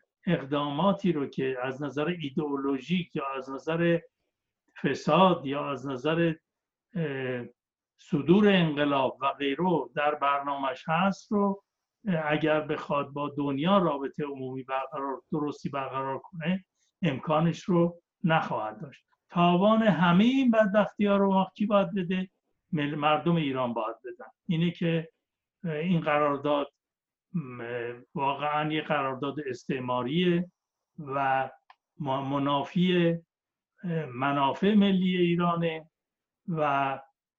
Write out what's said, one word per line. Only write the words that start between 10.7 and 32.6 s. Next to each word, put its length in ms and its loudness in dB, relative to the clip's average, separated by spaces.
هست 440 0
رو، 320 0
اه، 180 0
اگر 360 2
بخواد 480 -4
با 280 -6
دنیا 400 2
رابطه 480 0
عمومی 380 -8
برقرار، 580 -6
درستی 380 -4
برقرار 500 -6
کنه، 460 -6
امکانش 640 0
رو 380 0
نخواهد 580 -2
داشت. 240 -16
تاوان 540 4
همهٔ 420 6
این 260 4
بدبختی‌ها 680 2
رو 160 4
ما 220 2
کی 100 0
باید 280 2
بده؟ 360 -2
مل-، 240 -2
مردم 400 2
ایران 380 -2
باید 220 -6
بدن. 260 -16
اینه 240 0
که، 380 -2
اه، 80 -4
این 280 0
قرارداد، 720 0
م، 600 -8
واقعاً 580 -2
یه 100 -2
قرارداد 580 -2
استعماریه 1120 -2
و 500 0
ما-، 240 -2
منافی، 920 2